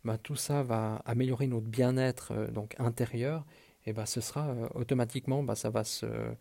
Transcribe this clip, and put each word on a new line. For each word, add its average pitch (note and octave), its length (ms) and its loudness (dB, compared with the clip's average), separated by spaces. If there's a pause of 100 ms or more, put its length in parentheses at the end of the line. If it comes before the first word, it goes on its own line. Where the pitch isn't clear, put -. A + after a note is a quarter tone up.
ben, A2 140 0
tout C#3+ 180 -6
ça C#3+ 280 2
va A2 420 0
améliorer B2+ 420 2
notre A#2 200 0
bien-être, B2+ 640 2
euh, A2 200 -2
donc A2 260 -6
intérieur, A#2+ 680 0 (400)
et A2 80 -2
ben, A2 120 -4
ce A2+ 160 -2
sera, D3 280 -2
euh, A#2+ 260 -2
automatiquement, B2+ 680 2
ben, A#2 120 0
ça A2 140 0
va A2 160 2
se, - 200 -6 (360)